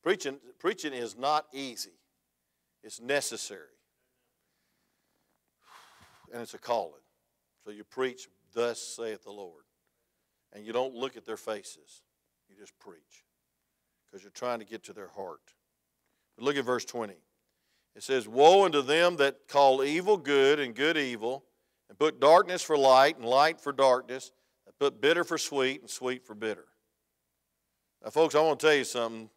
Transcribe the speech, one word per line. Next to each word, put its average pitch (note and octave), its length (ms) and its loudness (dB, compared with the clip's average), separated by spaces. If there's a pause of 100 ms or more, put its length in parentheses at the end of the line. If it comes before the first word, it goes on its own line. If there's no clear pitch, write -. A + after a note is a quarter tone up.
Preaching, D3 360 -4 (200)
preaching D#3+ 340 -4
is A#2 240 -8
not D3+ 340 -2
easy. B2 480 -12 (840)
It's G#2+ 180 -18
necessary. A#2 800 -6 (2500)
And A#2+ 120 -12
it's A2 100 -16
a - 60 -18
calling. G2+ 420 -4 (640)
So G#2 60 -16
you G#2 140 -18
preach, B2+ 440 -8 (240)
"Thus A#2 300 -4
saith A2 420 -12
the G2+ 80 -20
Lord." F2 320 -20 (880)
And G#2+ 140 -18
you A2+ 80 -10
don't B2+ 200 -4
look B2+ 220 -8
at A2 80 -20
their A2 140 -10
faces. - 640 -12 (460)
You G2 120 -20
just - 180 -20
preach, - 460 -20 (880)
'cause F#2+ 120 -20
you're G2+ 80 -20
trying B2 300 -6
to G#2+ 40 -16
get G#2+ 200 -16
to G2+ 80 -20
their F#2+ 160 -18
heart. F2+ 460 -16 (840)
But A#2 80 -14
look C#3+ 120 0
at C3 80 -2
verse B2 200 -2
twenty. G#2 320 -8 (800)
It G#2 60 -20
says, B2 260 -2
"Woe D#3+ 360 6
unto D3+ 180 0
them E3 340 2
that C#3 320 0
call C3+ 340 4
evil F3+ 340 0
good C#3+ 440 2
and B2 140 -6
good D3+ 220 0
evil, B2+ 480 -6 (440)
and - 100 -20
put D3 220 0
darkness F3 420 6
for D#3 140 -2
light C3+ 400 6
and A#2+ 80 -14
light C#3+ 360 2
for C#3+ 120 -8
darkness, B2+ 580 0 (360)
that - 120 -20
put C#3 220 0
bitter E3 240 2
for E3 140 -4
sweet C3+ 420 -2
and A2+ 100 -20
sweet B2+ 320 -6
for A2 120 -20
bitter." G#2 340 -8 (1300)
Now, A2+ 80 -12
folks, D#3+ 240 2
I D3+ 60 4
wanna D#3 160 2
tell D3+ 180 4
you C3+ 100 2
something. A2+ 520 -8